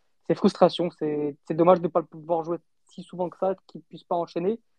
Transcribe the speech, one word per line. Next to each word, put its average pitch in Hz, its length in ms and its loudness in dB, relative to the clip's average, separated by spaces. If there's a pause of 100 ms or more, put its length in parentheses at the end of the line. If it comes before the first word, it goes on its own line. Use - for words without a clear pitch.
(280)
c'est 165 80 2
frustration. 175 560 4
C'est, 147 440 -4 (120)
c'est 170 80 -4
dommage 170 240 6
de 170 80 -2
ne 156 40 -4
pas 175 80 0
le 160 60 -2
pouvoir 165 380 -6
jouer 165 160 -6 (260)
si - 180 -18
souvent 175 260 -8
que - 80 -16
ça, 190 180 -2 (120)
qu'il - 120 -18
ne 156 40 -20
puisse - 200 -20
pas 185 120 -6
enchaîner, 175 460 -4 (180)